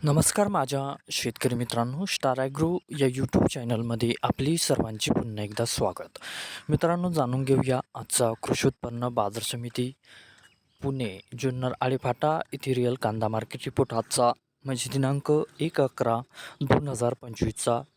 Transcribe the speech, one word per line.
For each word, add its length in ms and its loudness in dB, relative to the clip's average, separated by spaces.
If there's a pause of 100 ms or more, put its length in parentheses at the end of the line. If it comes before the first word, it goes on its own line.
नमस्कार 440 4
माझ्या 340 0 (300)
शेतकरी 440 -2
मित्रांनो, 500 -2
स्टार 340 0
ॲग्रो 380 0 (220)
या 80 4
YouTube 460 2
चॅनलमध्ये 600 0 (100)
आपली 340 0
सर्वांची 540 0
पुन्हा 320 -2
एकदा 220 -2
स्वागत. 540 -4 (500)
मित्रांनो, 420 2
जाणून 320 0
घेऊया 360 2 (160)
आजचा 360 0 (120)
कृषी 240 2
उत्पन्न 400 -4
बाजार 360 0
समिती 480 -4 (920)
पुणे 280 -2 (300)
जुन्नर 420 0
आळेफाटा 520 2 (200)
येथे 220 -2
रिअल 200 2
कांदा 320 0
मार्केट 380 -4
रिपोर्ट 280 0
आजचा, 380 2 (340)
म्हणजे 280 -4
दिनांक 380 2 (280)
एक 220 0
अकरा 360 2 (440)
दोन 260 2
हजार 340 0
पंचवीसचा 580 -2 (180)